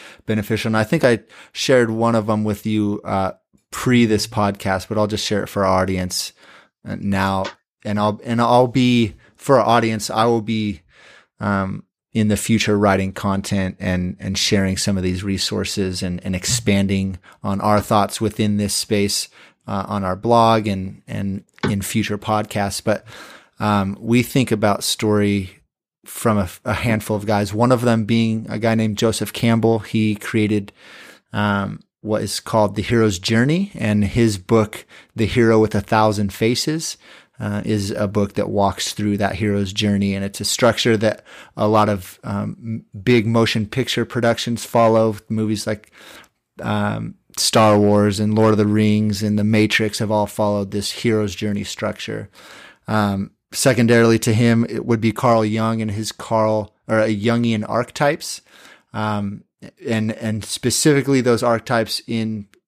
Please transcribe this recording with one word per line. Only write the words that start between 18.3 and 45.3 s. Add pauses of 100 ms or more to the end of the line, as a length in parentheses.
this
space, (400)
uh,
on
our
blog
and,
and (260)
in
future
podcasts.
But, (540)
um,
we
think
about
story (460)
from
a, (140)
a
handful
of
guys,
one
of
them
being
a
guy
named
Joseph
Campbell.
He
created, (640)
um, (200)
what
is
called
The
Hero's
Journey,
and
his
book, (300)
The
Hero
with
a
Thousand
Faces, (420)
uh,
is
a
book
that
walks
through
that
hero's
journey.
And
it's
a
structure
that (320)
a
lot
of,
um,
m-, (180)
big
motion
picture
productions
follow. (140)
Movies